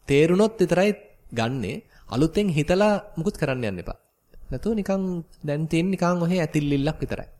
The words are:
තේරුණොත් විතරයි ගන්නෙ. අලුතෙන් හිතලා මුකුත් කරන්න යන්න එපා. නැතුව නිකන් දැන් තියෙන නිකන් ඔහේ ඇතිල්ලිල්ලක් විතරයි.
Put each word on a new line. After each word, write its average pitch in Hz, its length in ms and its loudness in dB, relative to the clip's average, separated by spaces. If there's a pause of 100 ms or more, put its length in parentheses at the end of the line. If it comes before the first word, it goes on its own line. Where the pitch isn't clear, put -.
තේරුණොත් 180 540 4
විතරයි 180 340 2 (400)
ගන්නෙ. 117 420 -4 (360)
අලුතෙන් 165 400 0
හිතලා 180 440 2 (200)
මුකුත් 170 240 -4
කරන්න 131 300 -4
යන්න 90 160 -4
එපා. - 160 -12 (460)
නැතුව 165 300 -4
නිකන් 196 280 -2 (380)
දැන් 151 280 -2
තියෙන 170 220 2
නිකන් 180 320 0
ඔහේ 175 180 2
ඇතිල්ලිල්ලක් 147 600 0
විතරයි. - 280 -6 (120)